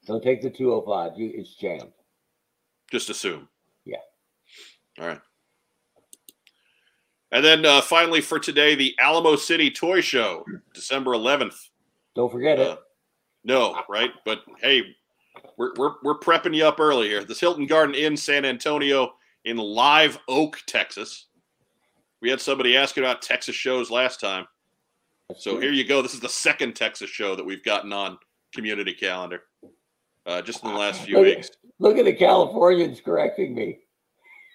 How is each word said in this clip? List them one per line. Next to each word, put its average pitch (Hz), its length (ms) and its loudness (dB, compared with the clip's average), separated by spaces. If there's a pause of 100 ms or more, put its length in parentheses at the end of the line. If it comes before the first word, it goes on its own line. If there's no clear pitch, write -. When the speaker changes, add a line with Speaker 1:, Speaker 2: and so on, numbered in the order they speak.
Speaker 1:
Don't 110 160 -6
take 127 200 0
the 131 80 -6
two 127 220 -2
oh 110 100 -2
five. 90 360 -6
You, 110 160 -8
it's 98 220 -16
jammed. 85 360 -10 (960)
Speaker 2:
Just - 200 -6
assume. 80 380 -8 (360)
Speaker 1:
Yeah. - 120 -12 (1040)
Speaker 2:
All 85 60 -10
right. 80 140 -10 (2000)
And 131 120 2
then, 156 220 6
uh, 143 140 8
finally 165 400 4
for 156 180 -4
today, 147 360 2
the 135 260 0
Alamo 156 360 4
City 156 340 0
Toy 175 300 0
Show, 104 440 -2 (280)
December 131 400 -6
eleventh. 120 440 0 (580)
Speaker 1:
Don't 120 160 -2
forget 135 280 0
it. 131 100 2
Speaker 2:
Uh, 80 80 -8 (680)
no, 113 440 0
right? 110 220 -2 (140)
But 110 160 -6 (200)
hey, 143 220 2 (760)
we're, 123 180 -6
we're, 143 260 -2
we're 147 160 -2
prepping 165 360 0
you 156 100 2
up 151 160 2
early 135 280 2
here. 104 160 -2
This 110 160 -10
Hilton 160 260 0
Garden 156 280 4
Inn 151 220 -2
San 143 280 0
Antonio 139 680 0 (300)
in 117 120 -6
Live 123 600 4 (100)
Oak, 147 380 -2
Texas. - 600 -6 (960)
We 120 80 0
had 131 100 -2
somebody 131 360 2
asking 139 280 2
about 123 180 -2
Texas - 320 -4
shows 127 360 -4
last 127 300 -2
time. 95 260 -6 (840)
Speaker 1:
That's - 160 -18
Speaker 2:
So 101 80 -4
Speaker 1:
true. - 80 -4
Speaker 2:
here 139 120 -2
you 131 140 0
go. 139 160 2
This 123 120 -6
is 123 60 -14
the 113 80 -10
second 147 460 -2
Texas 107 360 -6
show 98 240 -6
that 95 100 -10
we've 95 200 -10
gotten 101 280 -2
on 98 260 -8 (360)
community 101 400 -6
calendar, 90 480 -8 (840)
uh, 87 160 -4
just 117 240 -12
in 113 60 -6
the 104 80 -8
last 101 240 -4
few 101 160 2
Speaker 1:
Look 190 80 8
at, 196 100 4
Speaker 2:
weeks. - 140 -14 (300)
Speaker 1:
look 208 180 6
at - 60 4
the - 100 4
Californians 175 840 4
correcting 151 540 -2
me. 110 260 -8 (760)